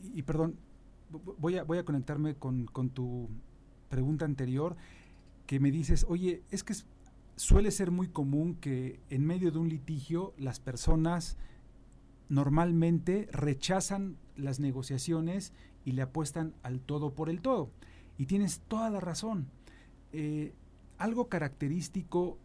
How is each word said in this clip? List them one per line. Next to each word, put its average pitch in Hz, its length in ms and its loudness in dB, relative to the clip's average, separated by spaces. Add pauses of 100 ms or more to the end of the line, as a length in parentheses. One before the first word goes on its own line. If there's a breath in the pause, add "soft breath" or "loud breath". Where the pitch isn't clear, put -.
y, 190 160 -8
y 135 40 -6
perdón, 160 340 0 (540)
vo-, 180 260 -12
voy 175 200 0
a, 156 60 -2
voy 170 140 0
a 175 80 -2
conectarme 147 500 -2
con, 127 300 -4
con 127 240 -4
tu 123 400 -6 (600)
pregunta 139 360 0
anterior, 139 500 -2 (720 loud breath)
que 135 120 0
me 139 120 6
dices, 160 380 6
"Oye, 175 420 0
es 196 120 -4
que 214 100 -4
es, - 120 -6 (520)
suele 202 340 8
ser 185 200 0
muy 180 160 0
común 151 480 0
que 127 440 -4 (100)
en 139 160 2
medio 175 260 2
de 156 80 -2
un 165 100 2
litigio 160 680 -4
las 135 220 -6
personas 160 800 2 (920 loud breath)
normalmente 170 1040 4
rechazan 185 840 -2 (180)
las 139 240 -4
negociaciones 151 960 -2 (320 loud breath)
y 127 80 -2
le 135 100 0
apuestan 156 500 -4 (100)
al 127 180 -4
todo 147 340 -2
por 156 140 -2
el 170 120 -4
todo". 226 300 0 (460 loud breath)
Y 135 80 0
tienes 196 420 2
toda 220 220 -2
la 202 100 -2
razón. 180 480 -4 (640 loud breath)
Eh, 151 420 -4 (440)
algo 233 320 0
característico 170 1160 -2